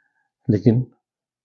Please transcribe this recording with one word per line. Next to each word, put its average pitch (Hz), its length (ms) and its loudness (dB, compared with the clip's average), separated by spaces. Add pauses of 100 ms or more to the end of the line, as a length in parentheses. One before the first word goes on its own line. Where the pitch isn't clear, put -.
(500)
लेकिन 117 420 0 (520)